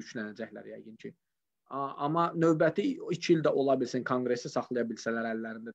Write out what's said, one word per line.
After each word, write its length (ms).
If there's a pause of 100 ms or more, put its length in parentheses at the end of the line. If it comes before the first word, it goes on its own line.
yüklənəcəklər 720
yəqin 260
ki. 140 (580)
A-, 220 (140)
amma 280
növbəti 480 (320)
iki 220
ildə 160
ola 260
bilsin, 240
konqresi 480
saxlaya 380
bilsələr 420
əllərində 440